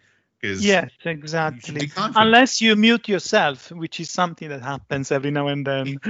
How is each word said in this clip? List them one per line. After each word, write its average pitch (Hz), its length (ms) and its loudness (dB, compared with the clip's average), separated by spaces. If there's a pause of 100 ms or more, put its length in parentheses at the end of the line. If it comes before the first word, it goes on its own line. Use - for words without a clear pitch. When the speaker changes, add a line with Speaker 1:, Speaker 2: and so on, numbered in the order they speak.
(420)
Speaker 1:
'Cause 101 180 -4
Speaker 2:
Yes, 196 240 2
Speaker 1:
you 131 60 -14
should - 140 -20
be 170 60 -6
Speaker 2:
exactly. 151 760 -6
Speaker 1:
confident. 214 300 -4
Speaker 2:
Unless 226 440 6
you 220 160 4
mute 226 320 4
yourself, 170 640 0
which 165 300 -10
is 160 100 -8
something 170 380 -4
that 139 120 -10
happens 135 520 -6
every 139 180 0
now 147 160 -2
and 143 180 -4
then. 139 340 -4 (120)